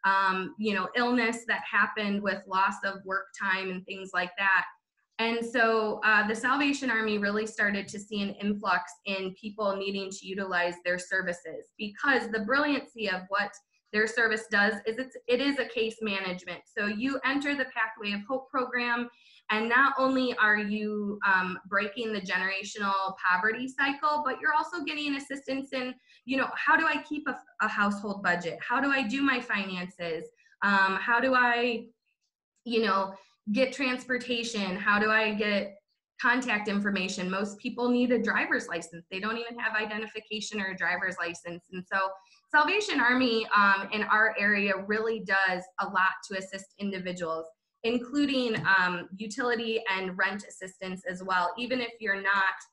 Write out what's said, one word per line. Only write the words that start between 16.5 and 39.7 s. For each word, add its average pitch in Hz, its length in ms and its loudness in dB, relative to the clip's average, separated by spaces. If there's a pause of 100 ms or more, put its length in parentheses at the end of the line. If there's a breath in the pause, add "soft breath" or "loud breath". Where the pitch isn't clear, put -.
So 208 200 -2
you 247 380 -2
enter 285 320 0
the 262 80 0
Pathway 202 480 -4
of 202 160 -4
Hope 262 220 -4
program, 240 580 -2 (420 soft breath)
and 220 180 2
not 262 300 6
only 262 380 2
are 208 220 4
you, 208 680 -2
um, 185 400 2
breaking 208 460 -2
the 202 80 -2
generational 190 960 -2
poverty 214 500 0
cycle, 285 580 0
but 247 160 -2
you're 311 120 0
also 320 320 -2
getting 294 320 -4
assistance 269 560 -6
in, 254 220 -4 (320 soft breath)
you 262 100 -2
know, 254 180 0
how 311 220 4
do 320 100 2
I 294 160 0
keep 302 260 -8
a, 254 80 -4 (260)
a 214 60 0
household 202 540 0
budget? 175 380 0
How 247 200 0
do 277 100 2
I 269 120 4
do 254 200 0
my 262 180 2
finances? 180 840 -4 (380 soft breath)
Um, 196 380 4
how 240 200 2
do 262 140 4
I, 240 520 2 (800)
you 226 200 2
know, 196 300 2 (380 loud breath)
get 262 200 2
transportation? 240 1040 -2
How 208 220 4
do 214 120 4
I 220 220 4
get 208 440 0 (440)
contact 240 480 2
information? 196 600 0
Most 202 280 -4
people 247 300 -2
need 247 240 4
a 220 100 4
driver's 233 460 0
license. 170 420 -8
They 190 100 -6
don't 220 180 -4
even 233 200 -8
have 220 180 -4